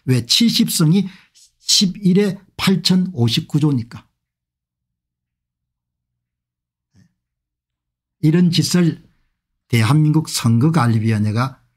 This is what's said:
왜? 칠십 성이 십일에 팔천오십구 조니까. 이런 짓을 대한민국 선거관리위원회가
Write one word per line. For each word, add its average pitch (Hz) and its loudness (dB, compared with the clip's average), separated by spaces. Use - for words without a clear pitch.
왜? 123 -2
칠십 226 0
성이 175 2
십일에 196 0
팔천오십구 165 -2
조니까. 139 -4
이런 170 2
짓을 165 0
대한민국 151 0
선거관리위원회가 117 -2